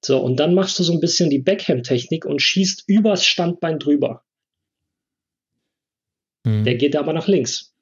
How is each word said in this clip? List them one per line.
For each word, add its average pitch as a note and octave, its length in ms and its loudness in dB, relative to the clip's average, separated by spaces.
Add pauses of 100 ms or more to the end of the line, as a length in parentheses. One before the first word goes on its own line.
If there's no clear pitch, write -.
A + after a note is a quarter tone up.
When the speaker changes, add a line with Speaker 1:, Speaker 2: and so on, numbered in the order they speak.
Speaker 1:
So, C3+ 140 2
und B2+ 220 -2
dann E3 140 4
machst F#3 260 0
du - 20 2
so E3+ 100 0
ein E3 80 0
bisschen E3+ 300 0
die C#3 80 0
Beckham-Technik C3+ 880 -2
und C#3+ 160 -2
schießt F#3+ 460 0
übers G3+ 360 2
Standbein E3+ 540 -2
drüber. C#3+ 440 0 (2250)
Speaker 2:
Mhm. G#2+ 200 0
Speaker 1:
Der B2 100 2
geht C#3+ 220 0
aber D3+ 160 -2
nach E3 160 -2
links. - 540 0